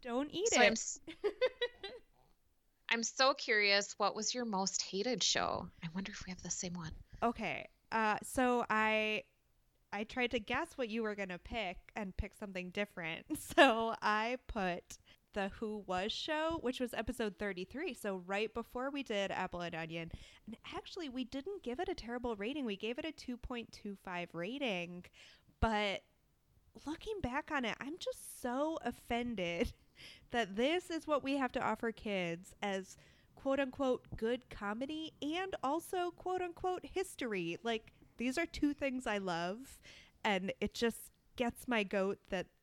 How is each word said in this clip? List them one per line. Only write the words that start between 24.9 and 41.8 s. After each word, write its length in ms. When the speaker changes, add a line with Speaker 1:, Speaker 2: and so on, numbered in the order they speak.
Speaker 1:
But 420
looking 380
back 280
on 140
it, 160
I'm 180
just 440
so 420
offended 880
<laughs> 280
that 260
this 340
is 160
what 180
we 140
have 140
to 120
offer 260
kids 720
as 360
quote 260
unquote 440
good 340
comedy 640
and 320
also 460
quote 320
unquote 420
history. 800
Like, 300
these 200
are 80
two 260
things 340
I 120
love, 600
and 260
it 120
just 240
gets 320
my 140